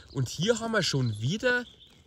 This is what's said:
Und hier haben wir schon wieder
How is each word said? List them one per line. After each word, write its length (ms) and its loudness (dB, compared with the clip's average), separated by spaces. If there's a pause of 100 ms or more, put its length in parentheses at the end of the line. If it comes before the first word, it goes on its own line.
(140)
Und 160 -2
hier 300 0
haben 120 -4
wir 120 2
schon 360 0
wieder 460 0 (400)